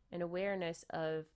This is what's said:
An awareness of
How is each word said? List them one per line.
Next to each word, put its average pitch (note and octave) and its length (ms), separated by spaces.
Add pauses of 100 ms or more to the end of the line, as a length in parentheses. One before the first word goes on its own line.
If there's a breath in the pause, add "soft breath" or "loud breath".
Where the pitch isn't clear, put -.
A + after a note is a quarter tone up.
(100)
An F3 120
awareness F3+ 680
of D#3+ 460